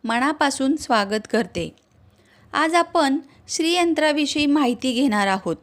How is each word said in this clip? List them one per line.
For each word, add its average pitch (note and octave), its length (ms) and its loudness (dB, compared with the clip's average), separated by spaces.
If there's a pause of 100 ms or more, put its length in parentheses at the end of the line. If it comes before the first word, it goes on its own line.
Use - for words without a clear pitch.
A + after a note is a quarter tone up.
मनापासून C#4 720 0
स्वागत G#3+ 540 -2
करते. F3 440 -4 (760)
आज D#4+ 220 0
आपण E4 440 2 (300)
श्रीयंत्राविषयी D#4 1000 0
माहिती C4 460 0
घेणार A3 340 2
आहोत. F#3+ 360 -2